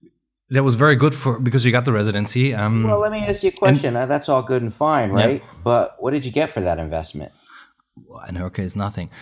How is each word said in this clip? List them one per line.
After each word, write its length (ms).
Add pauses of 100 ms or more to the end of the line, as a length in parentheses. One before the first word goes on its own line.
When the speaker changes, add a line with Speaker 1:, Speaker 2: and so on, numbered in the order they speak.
(500)
Speaker 1:
that 140
was 120
very 200
good 180
for, 240
because 260
you 80
got 120
the 80
residency. 640
Um, 300
Speaker 2:
Well, 160
let 120
me 60
ask 240
you 60
a 40
Speaker 1:
and 60
Speaker 2:
question. 380
Uh, 100
that's 220
all 140
good 200
and 100
fine, 380
Speaker 1:
Yeah. 140
Speaker 2:
right? 180 (200)
But 380
what 120
did 120
you 80
get 180
for 100
that 180
investment? 540 (640)
Speaker 1:
Well, 320
in 80
her 120
case, 280
nothing. 340 (120)